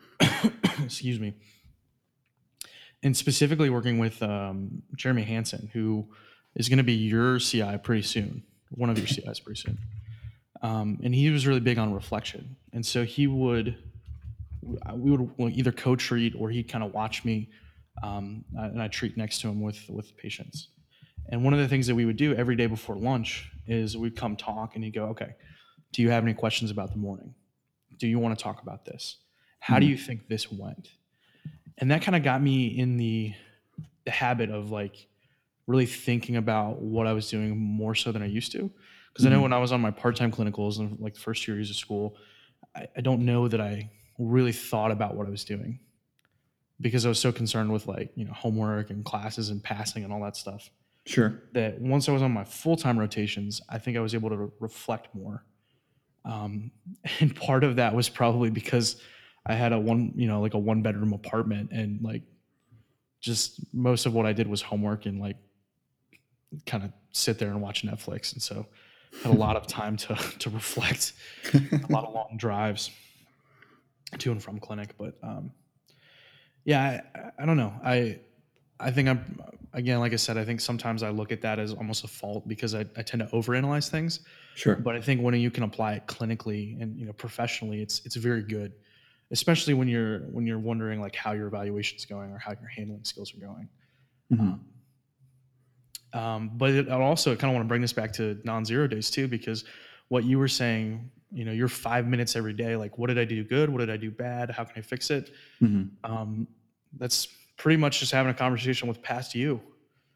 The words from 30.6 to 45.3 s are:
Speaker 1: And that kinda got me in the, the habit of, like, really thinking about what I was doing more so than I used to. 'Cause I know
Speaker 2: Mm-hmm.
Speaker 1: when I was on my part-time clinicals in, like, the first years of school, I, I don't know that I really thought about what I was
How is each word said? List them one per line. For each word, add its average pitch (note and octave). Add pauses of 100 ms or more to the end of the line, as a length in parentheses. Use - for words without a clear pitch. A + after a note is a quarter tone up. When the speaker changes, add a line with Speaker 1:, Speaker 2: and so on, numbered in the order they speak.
Speaker 1:
And C3
that D#3+
kinda F3+
got C3+
me C3+
in B2
the, A2 (720)
the B2+
habit A#2+
of, G#2
like, G#2 (600)
really B2+
thinking A#2+
about G#2+
what A2
I A2
was G#2+
doing G#2+
more G#2+
so -
than G#2+
I G#2
used G#2
to. G3 (440)
'Cause C3
I C3+
know C3+
Speaker 2:
Mm-hmm. C#3
Speaker 1:
when C3
I B2
was B2
on B2
my G#2+
part-time A#2
clinicals G#2
in, G#2
like, G#2+
the -
first -
years G#2
of G#2
school, G#2 (580)
I, - (100)
I C3+
don't B2
know A#2+
that A2+
I G#2 (260)
really A#2+
thought A2
about G#2+
what G#2
I -
was G2+